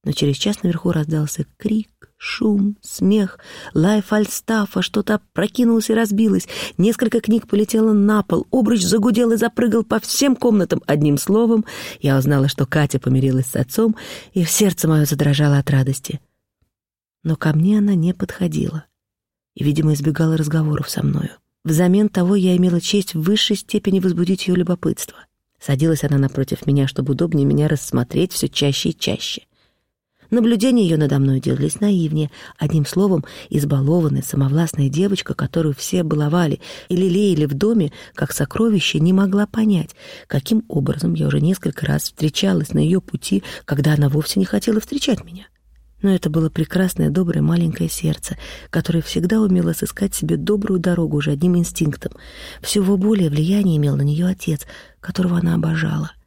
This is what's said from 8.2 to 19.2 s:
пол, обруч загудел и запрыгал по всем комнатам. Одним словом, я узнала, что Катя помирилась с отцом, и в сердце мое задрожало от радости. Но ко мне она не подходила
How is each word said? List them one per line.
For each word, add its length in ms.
пол, 260
обруч 320
загудел 500
и 60
запрыгал 460
по 160
всем 360
комнатам. 520
Одним 300
словом, 480
я 160
узнала, 300
что 180
Катя 340
помирилась 480
с 80
отцом, 400
и 100
в 60
сердце 380
мое 180
задрожало 540
от 100
радости. 500
Но 120
ко 180
мне 240
она 160
не 200
подходила 720